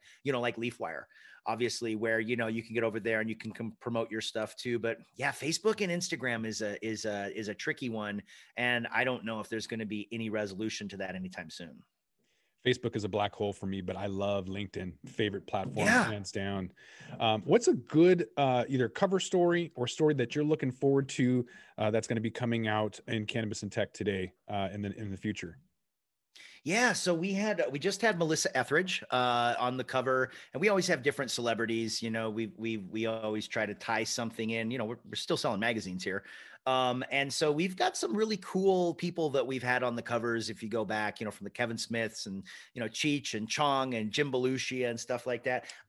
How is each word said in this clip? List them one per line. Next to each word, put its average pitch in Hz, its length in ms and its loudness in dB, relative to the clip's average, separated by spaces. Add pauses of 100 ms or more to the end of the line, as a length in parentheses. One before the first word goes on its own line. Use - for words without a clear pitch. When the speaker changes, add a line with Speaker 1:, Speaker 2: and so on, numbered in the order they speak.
(240)
Speaker 1:
you 139 80 0
know, 123 80 0
like 120 160 0
LeafWire, 113 480 -6 (440)
obviously, 113 480 0
where, 113 240 2
you 113 160 0
know, 113 120 0
you 113 160 -2
can 113 100 -12
get 113 100 2
over 110 160 0
there 110 200 0
and 110 100 -2
you 110 60 -4
can 107 160 -8
com-, 113 280 -8
promote 117 300 -2
your 107 120 -4
stuff - 340 -4
too. 120 240 -2
But 113 180 -2 (180)
yeah, 139 160 -2
Facebook 180 500 0
and 185 100 0
Instagram 127 520 -2
is 110 200 -4
a, 101 200 -4
is 110 220 -4
a, 101 320 -2
is 107 120 -4
a 101 40 -4
tricky 135 360 -4
one. 104 340 -4 (340)
And 120 340 0
I 117 120 2
don't 127 200 -2
know 110 160 -4
if 101 80 -8
there's 110 200 -4
gonna 110 180 -6
be 104 260 -6
any 113 200 -4
resolution 107 580 -4
to 98 80 -10
that 95 160 -6
anytime 92 380 -8
soon. 80 320 -14 (800)
Speaker 2:
Facebook 120 300 2
is 107 80 -2
a 101 60 -2
black 101 260 2
hole 101 180 0
for - 140 -8
me, 98 140 -2
but 92 140 -6
I 101 120 -4
love 98 400 -2
LinkedIn, 95 460 -6 (120)
favorite 104 400 -2
platform, 110 400 -2
Speaker 1:
Yeah. 214 240 6
Speaker 2:
hands 104 220 -6
down. 98 400 -2 (480)
Um, 110 260 4
what's 233 220 4
a 302 80 6
good, 170 500 6 (120)
uh, 127 300 4
either 127 220 2
cover 190 300 2
story 175 560 2
or 123 100 -2
story 151 300 4
that 123 180 0
you're 147 100 2
looking 151 280 2
forward 139 380 4
to, 123 360 4 (320)
uh, 107 140 2
that's 110 160 2
gonna 117 140 0
be 113 100 -2
coming 117 360 0
out 107 400 0
in 110 200 -2
Cannabis 110 340 -4
and 101 100 -6
Tech 104 220 -2
today, 95 400 -2 (140)
uh, 98 260 -2
in 101 80 -6
the, 98 160 -4
in 104 140 -8
the 95 60 -6
future? 95 420 -6 (1040)
Speaker 1:
Yeah, 214 300 4
so 180 200 2
we 180 180 0
had, 196 380 2
we 143 80 -2
just 190 240 -2
had 214 160 4
Melissa 160 400 2
Etheridge, 170 540 2
uh, 120 480 4
on 127 180 0
the 127 60 -2
cover, 127 480 2 (200)
and 135 80 -4
we 202 100 4
always 185 180 4
have 147 160 2
different 135 260 0
celebrities. 113 720 0
You 117 80 -2
know, 113 220 -2
we, 107 260 -4
we, 113 200 -2
we 107 280 -4
always 107 420 -2
try 107 200 0
to 101 80 -6
tie 113 280 0
something 113 460 -4
in. 113 220 -2
You 131 80 -4
know, 110 60 -4
we're, 120 120 -6 (100)
we're - 60 -12
still - 240 -2
selling 113 220 0
magazines 95 440 -2
here, 95 200 -4 (420)
um, 127 460 2
and 139 200 0
so 151 200 2
we've 185 240 0
got - 200 0
some 214 220 -2
really 220 200 0
cool 185 580 2
people 170 340 0
that 127 160 2
we've 131 160 -2
had 123 220 2
on 120 120 0
the 117 60 -4
covers. 117 480 0
If 110 140 -10
you 107 60 -6
go 110 140 0
back, 107 360 -2
you 110 60 -6
know, 101 60 -4
from - 120 -12
the 101 80 -10
Kevin 117 260 -2
Smiths 113 480 -4
and, 95 180 -8 (300)
you 120 80 -8
know, 110 60 -2
Cheech 143 480 -2
and 107 120 -4
Chong 135 460 0
and 107 160 -2
Jim 143 220 0
Belushi 127 580 0
and 117 100 -4
stuff 123 280 -4
like 120 160 -2
that. 127 220 -2 (240)